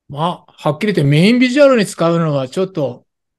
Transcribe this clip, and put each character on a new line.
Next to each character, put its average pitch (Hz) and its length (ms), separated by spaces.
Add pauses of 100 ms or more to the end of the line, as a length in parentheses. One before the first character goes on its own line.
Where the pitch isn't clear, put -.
ま 160 400
あ、 - 80
は - 140
っ 147 80
き - 80
り 208 80
言 170 100
っ - 0
て - 0
メ 151 240
イ 233 40
ン 247 60
ビ 254 120
ジ 262 100
ュ 285 40
ア 277 40
ル 262 80
に 214 80
使 170 260
う 170 80
の 160 140
は 135 160
ち 185 120
ょ 190 40
っ 185 40
と 139 360 (340)